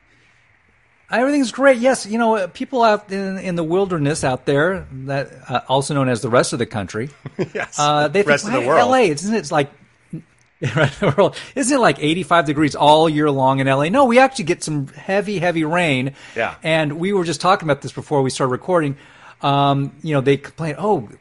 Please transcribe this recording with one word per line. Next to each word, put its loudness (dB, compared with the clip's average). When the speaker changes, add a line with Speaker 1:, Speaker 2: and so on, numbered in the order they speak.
Speaker 1:
Everything's 0
great. 4
Yes, 0
you -4
know, 2
uh, -4
people -4
out 2
in, -6
in -6
the -2
wilderness -2
out -2
there, 0
that, -8
uh, -2
also 0
known 0
as -2
the -4
rest 2
of -4
the -2
country, -8
Speaker 2:
<laughs> -6
Yes, -10
Speaker 1:
uh, 2
they 0
think, 2
Speaker 2:
rest 2
of -6
the 0
Speaker 1:
"Why -2
Speaker 2:
world. 4
Speaker 1:
L 4
A? 4
Isn't -4
it -4
like, 0
<laughs> -4
rest 0
of 0
the 2
world? 2
Isn't 0
it 2
like 2
eighty-five 2
degrees 0
all 6
year 2
long 2
in 0
L 2
A?" 0
No, 4
we 4
actually 2
get -2
some -4
heavy, -4
heavy 0
rain. -2
Speaker 2:
Yeah. -4
Speaker 1:
And -2
we -4
were 0
just -6
talking 0
about 0
this -12
before -2
we 0
started -2
recording. -2
Um, 0
you -4
know, 2
they 2
complain, -8
"Oh, -2